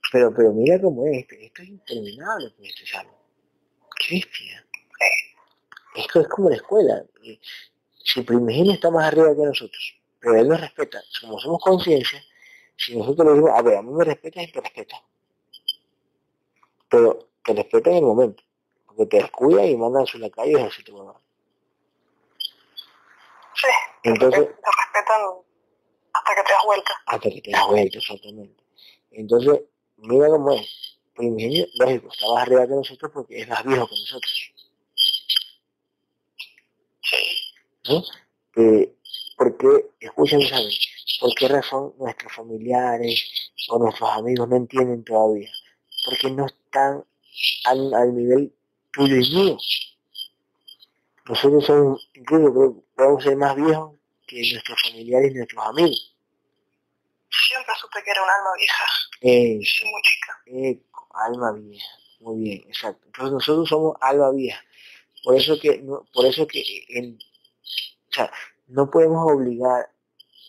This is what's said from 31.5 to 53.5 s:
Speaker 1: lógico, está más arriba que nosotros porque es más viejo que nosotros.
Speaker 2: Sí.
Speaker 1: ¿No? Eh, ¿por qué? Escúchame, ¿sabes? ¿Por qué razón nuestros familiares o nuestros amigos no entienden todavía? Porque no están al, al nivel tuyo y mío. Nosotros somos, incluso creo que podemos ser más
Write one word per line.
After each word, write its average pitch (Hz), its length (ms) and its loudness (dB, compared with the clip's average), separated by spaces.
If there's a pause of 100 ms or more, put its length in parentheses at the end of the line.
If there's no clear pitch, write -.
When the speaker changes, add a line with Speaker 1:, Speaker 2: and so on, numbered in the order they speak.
Speaker 1:
lógico, 127 360 0
está - 220 -10
más 120 100 0
arriba 127 240 4
que 131 60 -4
nosotros 135 400 -8
porque 113 280 -14
es 113 60 -14
más 113 180 -6
viejo 127 220 0
que - 80 -16
nosotros. - 560 -10 (2500)
Speaker 2:
Sí. - 360 -4 (500)
Speaker 1:
¿No? 165 160 0 (520)
Eh, 110 400 4 (420)
¿por - 200 0
qué? 131 100 2 (320)
Escúchame, 143 480 2
¿sabes? 120 320 -4 (400)
¿Por 123 160 0
qué 131 120 0
razón 139 520 -2
nuestros - 340 -12
familiares 117 1160 -4 (180)
o 117 80 0
nuestros 110 320 0
amigos 120 380 -2
no 123 80 0
entienden 123 480 -2
todavía? 107 480 0 (540)
Porque - 260 -4
no 135 160 -4
están 139 580 -4 (600)
al, 135 280 0
al 123 220 2
nivel 127 400 0 (360)
tuyo 139 260 2
y 123 180 2
mío. 185 220 2 (1700)
Nosotros 143 400 2
somos, 143 480 2
incluso 143 400 4
creo 127 200 4
que - 80 -20 (140)
podemos 135 280 4
ser 139 120 2
más 139 200 0